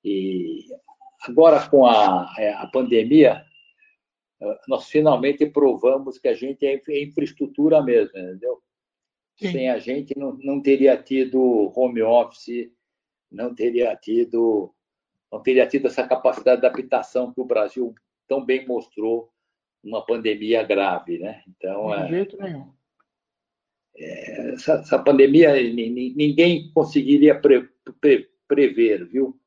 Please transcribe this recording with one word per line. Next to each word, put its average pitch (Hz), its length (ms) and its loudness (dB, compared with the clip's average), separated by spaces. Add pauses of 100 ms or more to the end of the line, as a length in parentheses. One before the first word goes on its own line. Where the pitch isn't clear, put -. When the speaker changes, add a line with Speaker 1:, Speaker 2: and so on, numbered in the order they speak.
Speaker 1:
E 95 600 -6 (600)
agora, 151 440 4
com 135 160 8
a, 98 520 4
é, 107 160 -2
a 98 140 -12
pandemia, 123 760 4 (960)
eh, 107 260 -8
nós 131 220 -6
finalmente 143 560 0
provamos 135 720 -2
que - 100 -6
a 117 60 0
gente 135 320 -8
é 139 100 -2
infra-, 143 240 -8
infraestrutura 147 840 -2
mesmo, 117 360 0
entendeu? 95 440 -10 (760)
Speaker 2:
Sim. 196 140 -8
Speaker 1:
Sem 131 180 -4
a 117 100 -4
gente 139 380 -8
não, 139 160 -10
não 139 280 -8
teria 135 360 4
tido 127 760 0
home 120 280 -2
office, 120 680 -2 (600)
não 120 240 -12
teria 120 400 -2
tido, 117 760 -2 (580)
não 110 100 -14
teria 127 240 2
tido 139 220 -4
essa - 180 -4
capacidade - 540 0
de 127 80 0
adaptação 127 640 -6
que 131 80 -12
o 127 60 -8
Brasil 117 500 -6 (320)
tão 135 160 -4
bem 131 240 -4
mostrou 113 640 -8 (520)
numa 107 220 -10
pandemia 110 560 -2
grave, 92 560 -4
né? 104 300 -14
Então, 95 400 -10
Speaker 2:
De 101 160 -6
Speaker 1:
é, 90 40 -8
Speaker 2:
jeito 196 300 -8
nenhum. 170 340 -16 (1300)
Speaker 1:
é, - 560 -14
essa, - 200 -2
essa - 260 -2
pandemia, 139 560 6
ni-, 117 340 -2
ni-, 127 240 -8
ninguém 151 580 0
conseguiria 143 640 4
pre-, 131 340 2 (320)
pre-, 131 300 0 (180)
prever, 110 600 0
viu? 131 280 -4 (120)